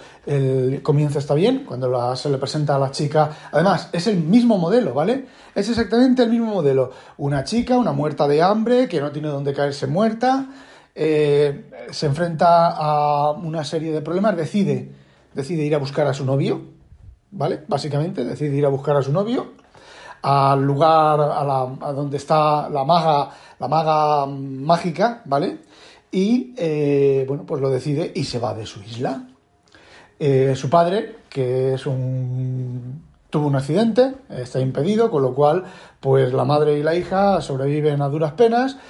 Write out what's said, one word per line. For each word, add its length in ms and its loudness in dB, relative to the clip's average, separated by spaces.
El 560 0
comienzo 360 2
está 160 -2
bien, 320 2
cuando 220 -4
la, 280 0
se 140 -4
le 80 0
presenta 380 -2
a 20 2
la 120 0
chica. 400 0
Además, 400 0
es 140 -4
el 120 0
mismo 400 4
modelo, 360 0
¿vale? 320 -2
Es 140 -2
exactamente 540 2
el 80 2
mismo 160 0
modelo. 440 2
Una 260 -2
chica, 320 0
una 160 2
muerta 340 -2
de 160 4
hambre, 460 2
que 120 -2
no 100 -4
tiene 180 -6
dónde 240 -4
caerse 340 -2
muerta, 600 0
eh, 760 0
se 160 -4
enfrenta 640 4
a 640 0
una 320 -6
serie 280 -6
de 80 -2
problemas, 360 0
decide, 560 -2
decide 300 -4
ir 100 0
a 40 4
buscar 280 -2
a 80 0
su 100 -6
novio, 380 -2
¿vale? 380 -4
Básicamente, 560 -4
decide 320 -4
ir 80 2
a 60 4
buscar 260 0
a 60 2
su 100 -2
novio 480 -2
al 400 4
lugar, 560 4
a 260 0
la, 180 0
a 120 -6
donde 260 -6
está 500 2
la 160 -2
maga, 460 2
la 100 -6
maga 580 2
mágica, 960 -2
¿vale? 360 -2
Y, 440 0
eh, 720 2
bueno, 180 -6
pues 140 -4
lo 100 0
decide 440 -2
y 100 -4
se 140 -6
va 160 -4
de 120 -10
su 160 -16
isla. 460 -8
Eh, 380 2
su 120 -4
padre, 480 2
que 460 -2
es 120 -6
un, 1160 -6
tuvo 160 0
un 100 2
accidente, 580 2
está 320 -6
impedido, 500 0
con 120 0
lo 120 0
cual, 300 2
pues 320 2
la 120 0
madre 340 2
y 40 -4
la 120 0
hija 460 0
sobreviven 600 -2
a 60 0
duras 240 -2
penas. 440 2